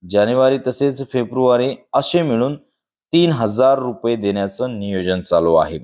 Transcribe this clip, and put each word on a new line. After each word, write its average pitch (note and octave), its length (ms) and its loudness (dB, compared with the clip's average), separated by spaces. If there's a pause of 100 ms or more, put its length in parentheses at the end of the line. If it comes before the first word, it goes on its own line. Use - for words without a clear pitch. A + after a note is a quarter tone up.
जानेवारी A#2+ 540 2 (100)
तसेच C3+ 440 -4
फेब्रुवारी B2 640 0 (180)
असे C#3 280 0
मिळून C3+ 340 0 (580)
तीन E3+ 180 4
हजार B2+ 480 2
रुपये A#2 360 -2
देण्याचं G2+ 640 -4
नियोजन F#2 420 -2
चालू E2 340 2
आहे. D#2 280 0